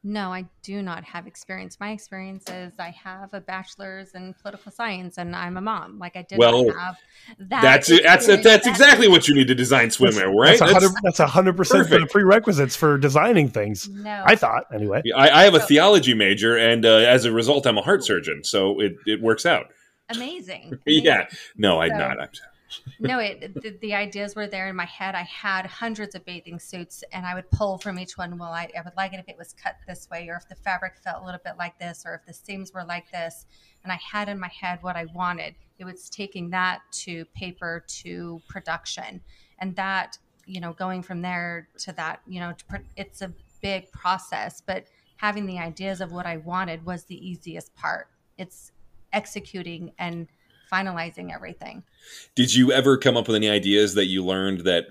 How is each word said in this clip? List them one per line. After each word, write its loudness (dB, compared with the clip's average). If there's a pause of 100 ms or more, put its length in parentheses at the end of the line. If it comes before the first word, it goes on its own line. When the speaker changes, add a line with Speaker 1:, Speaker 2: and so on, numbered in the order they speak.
Speaker 1:
No, -8
I -12 (160)
do -10
not -10
have -16
experience. -16
My -12
experience -16
is -14
I -12
have -20
a -12
bachelor's -16
in -16
political -18
science, -10
and -10
I'm -8
a -10
mom. -8
Like, -16
I -14
did -10
Speaker 2:
Well, 8
Speaker 1:
not -2
have -10 (520)
that 0
Speaker 2:
that's 8
it. 8
That's, 8
Speaker 1:
experience. 6
Speaker 2:
that's 10
Speaker 1:
That's 0
Speaker 2:
exactly 10
what 6
you 6
need 4
to 4
design 2
swimwear, 2
right? 8
Speaker 3:
That's 6
a 6
hundred, 8 (100)
Speaker 2:
That's -6
Speaker 3:
that's -2
a 6
hundred 2
percent 2
for 4
the 8
Speaker 2:
perfect. -4
Speaker 3:
prerequisites 2
for 2
designing 2
things. -6
Speaker 1:
No. -12
Speaker 3:
I 6
thought, -2
anyway. -4
Speaker 2:
Yeah, -4
I, 8
I 10
have 10
a 8
Speaker 1:
So -4
Speaker 2:
theology 6
major, 2
and, 2
uh, 8
as 6
a 0
result, 0
I'm 2
a -2
heart 0
surgeon, -4
so 0
it, -2 (100)
it -2
works 0
out. 0 (420)
Speaker 1:
Amazing. -14
Speaker 2:
<laughs> -12
Yeah. 4
Speaker 1:
Amazing. -14 (200)
Speaker 2:
No, 2
I'm 2
Speaker 1:
So -4
Speaker 2:
not. -4
I'm -12 (680)
Speaker 1:
No, -4
it, -10
the, -14 (100)
the -8
ideas -8
were -10
there -10
in -12
my -8
head. -12
I -8
had -8
hundreds -12
of -18
bathing -16
suits, -18
and -12
I -10
would -14
pull -4
from -10
each -16
one. -14
Well, -16
I, -12
I -14
would -20
like -8
it -16
if -20
it -20
was -20
cut -12 (100)
this -18
way, -14
or -12
if -18
the -20
fabric -10 (100)
felt -12
a -18
little -16
bit -14
like -14
this, -16
or -14
if -20
the -20
seams -16
were -16
like -14
this. -12 (360)
And -12
I -8 (160)
had -8
in -12
my -12
head -12
what -10
I -10
wanted. -10 (240)
It -20
was -20
taking -12
that -6 (100)
to -14
paper -14
to -16
production, -14 (360)
and -12
that, -8 (260)
you -16
know, -12
going -10
from -12
there -10 (100)
to -16
that, -10
you -16
know, -12
to -20
pr-, -16 (120)
it's -16
a -14 (300)
big -10
process, -8
but -10 (320)
having -6
the -10
ideas -10
of -12
what -12
I -10
wanted -10
was -12
the -20 (120)
easiest -16
part. -8 (280)
It's -20 (400)
executing -12
and -12 (440)
finalizing -10
everything. -20 (540)
Speaker 2:
Did 0
you 4
ever 4
come 0
up -4
with 0
any 0
ideas 2
that 0
you -2
learned -4
that -2